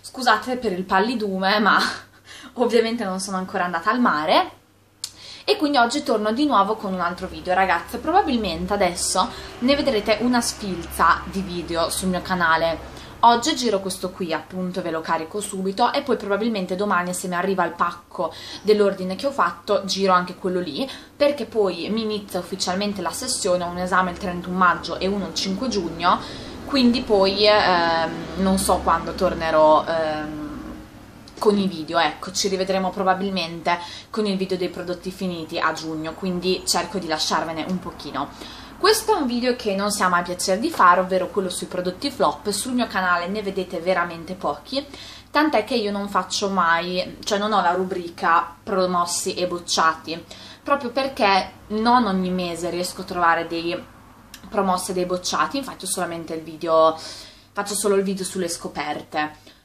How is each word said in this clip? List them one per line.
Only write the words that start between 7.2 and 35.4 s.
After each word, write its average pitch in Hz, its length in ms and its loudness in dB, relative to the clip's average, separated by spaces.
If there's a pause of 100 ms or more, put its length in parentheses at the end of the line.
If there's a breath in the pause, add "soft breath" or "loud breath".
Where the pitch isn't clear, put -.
video, 160 260 -6
ragazze. 185 460 2
Probabilmente 240 760 0
adesso 185 560 0 (300 loud breath)
ne 277 180 4
vedrete 220 440 2
una 247 200 2
sfilza 175 800 0 (100)
di 196 120 -4
video 170 480 -2
sul - 180 -2
mio 180 140 -2
canale. 165 720 0 (320 loud breath)
Oggi 240 300 6
giro 240 240 0
questo 190 320 -6
qui, 175 220 -6
appunto, 185 500 -4
ve 170 80 -6
lo 160 100 -4
carico 160 400 -4
subito 196 520 0
e 277 100 0
poi 254 140 0
probabilmente 202 580 -2
domani, 180 400 0
se 185 140 -6
mi 180 80 -2
arriva 185 280 2
il 170 60 0
pacco 170 640 -4 (280 loud breath)
dell'ordine 190 520 2
che 269 140 -4
ho - 20 2
fatto, 196 540 0
giro 190 280 2
anche 180 220 2
quello 185 240 -2
lì, 180 320 -4 (260 loud breath)
perché 294 280 2
poi 180 440 0
mi 220 140 -2
inizia 208 380 -4
ufficialmente 196 600 -4
la 165 120 -2
sessione, 180 500 -2
ho 175 60 -4
un 175 100 -6
esame 185 320 2
il 175 80 -10
trentuno 180 380 -6
maggio 170 420 2
e 180 80 -2
uno 196 220 -2
il 165 60 -10
cinque 190 340 -2
giugno, 175 500 2 (460 loud breath)
quindi 247 380 4
poi, 202 440 4
ehm, 170 640 4 (280)
non 190 200 4
so 190 240 2
quando 165 300 2
tornerò, 160 760 6
ehm, 151 540 -2 (960)
con 208 180 4
i 196 120 2
video, 165 320 -2
ecco, - 320 -2
ci - 160 -2
rivedremo 185 420 0
probabilmente 180 880 -2 (320 loud breath)
con 214 160 -2
il 196 100 0
video 185 200 -2
dei 180 120 -4
prodotti 180 440 -8
finiti 170 480 -6